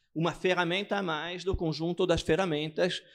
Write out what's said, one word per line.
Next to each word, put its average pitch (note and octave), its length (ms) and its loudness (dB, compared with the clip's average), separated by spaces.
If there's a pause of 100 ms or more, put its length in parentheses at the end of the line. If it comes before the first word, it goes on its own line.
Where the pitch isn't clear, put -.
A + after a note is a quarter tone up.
(160)
uma D#3+ 180 2
ferramenta F3+ 640 0
a G3+ 80 0
mais E3+ 400 -4
do F3+ 140 -2
conjunto E3+ 500 0
das E3 140 4
ferramentas, D#3+ 840 0 (120)